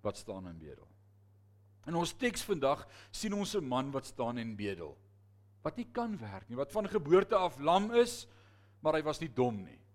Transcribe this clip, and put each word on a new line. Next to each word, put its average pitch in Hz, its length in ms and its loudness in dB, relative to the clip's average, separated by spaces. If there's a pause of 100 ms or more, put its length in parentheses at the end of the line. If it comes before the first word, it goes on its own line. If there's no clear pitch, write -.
wat 101 140 -2
staan 95 300 -10
en 82 120 -14
bedel. 73 300 -18 (960)
In 165 80 -4
ons 170 180 0
teks - 300 -2
vandag 143 440 0 (240)
sien 214 220 -4
ons 202 240 -2
'n 151 120 -2
man 131 220 0
wat 135 140 -4
staan 120 340 -4
en 113 180 -6
bedel. 87 400 -6 (680)
Wat 156 160 -4
nie 240 160 -8
kan 233 240 -4
werk 98 280 -12
nie, 120 120 -8
wat 139 120 -4
van 202 160 -2
geboorte 190 520 6
af 175 180 0
lam 180 380 4
is, 240 300 4 (580)
maar 156 140 4
hy 156 80 0
was 151 160 -2
nie 160 100 -4
dom 113 320 2
nie. 73 160 -18 (140)